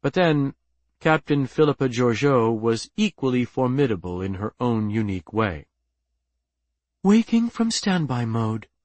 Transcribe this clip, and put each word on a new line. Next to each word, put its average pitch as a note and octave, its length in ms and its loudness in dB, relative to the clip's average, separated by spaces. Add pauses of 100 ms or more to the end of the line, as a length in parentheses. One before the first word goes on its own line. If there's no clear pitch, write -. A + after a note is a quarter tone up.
But C#3+ 120 -2
then, D3+ 420 0 (440)
Captain D3 480 0
Philippa C#3+ 420 0
Georgiou A#2+ 680 2
was A2+ 360 -2
equally C3 500 0
formidable A#2 760 -2
in F#2+ 140 -4
her G#2 240 -8
own A2+ 300 -2
unique G#2 420 -4
way. G2 360 -2 (1400)
Waking A3+ 460 2
from A3+ 220 -2
standby D3 540 -2
mode A2+ 420 -2 (180)